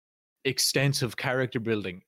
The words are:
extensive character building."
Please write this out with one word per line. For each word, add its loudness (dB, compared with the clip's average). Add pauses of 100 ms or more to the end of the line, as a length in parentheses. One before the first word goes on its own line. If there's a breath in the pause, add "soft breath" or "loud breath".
(440)
extensive 2
character 0
building." -2